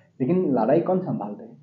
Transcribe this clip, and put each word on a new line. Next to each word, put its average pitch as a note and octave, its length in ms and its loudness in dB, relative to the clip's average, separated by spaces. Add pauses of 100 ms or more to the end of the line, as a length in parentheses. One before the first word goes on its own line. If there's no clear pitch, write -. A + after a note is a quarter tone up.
(220)
लेकिन E3 320 2
लड़ाई B2 280 4
कौन F#3 180 0
संभालते G#2+ 440 -6
हैं? - 200 -20